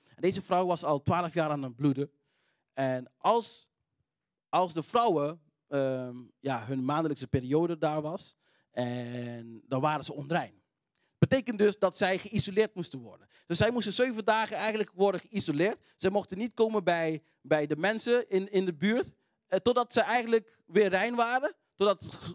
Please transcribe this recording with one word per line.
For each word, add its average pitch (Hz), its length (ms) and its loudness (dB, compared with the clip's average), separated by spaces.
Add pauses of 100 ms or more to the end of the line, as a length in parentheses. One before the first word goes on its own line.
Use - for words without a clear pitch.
(160)
En - 60 -20
deze 185 200 0
vrouw 180 240 0
was 175 180 -2
al 147 180 0
twaalf 170 320 0
jaar 156 160 0
aan 143 140 -4
het 123 120 -10
bloeden. 139 360 0 (640)
En 127 440 -4
als, 220 500 0 (840)
als 170 240 0
de 160 100 -4
vrouwen, 170 580 0 (260)
ehm, 131 480 -2 (240)
ja, 123 260 -4
hun 131 200 -4
maandelijkse 147 420 -2
periode 151 500 0
daar 156 240 -2
was, 160 340 -10 (360)
en 120 960 -8
dan 131 140 -2
waren 151 220 -2
ze - 100 -10
onrein. 143 500 -6 (540)
Betekent 247 400 2
dus 202 220 2
dat 185 180 0
zij 190 200 2
geïsoleerd 202 580 -2
moesten 165 240 -8
worden. 98 280 -20 (180)
Dus 170 120 -2
zij 214 140 4
moesten 208 220 -2
zeven 233 320 0
dagen 220 320 0
eigenlijk 214 340 -2
worden 185 300 0
geïsoleerd. 185 580 -2 (160)
Zij 190 140 0
mochten 190 280 -2
niet 233 160 -6
komen 220 300 2
bij, 165 400 0 (180)
bij 151 260 2
de 151 80 -2
mensen 220 540 0
in, 196 220 0
in 185 140 2
de 180 80 -2
buurt, 208 380 0 (360)
eh, 190 120 0
totdat 240 340 2
ze 233 80 4
eigenlijk 226 640 0
weer 190 240 4
rein 208 260 2
waren, 254 400 0 (200)
totdat - 440 0 (160)